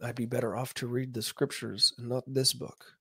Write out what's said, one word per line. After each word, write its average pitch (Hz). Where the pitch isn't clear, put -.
I'd 117
be 117
better 120
off 127
to -
read 123
the 117
scriptures -
and 120
not 127
this 131
book. -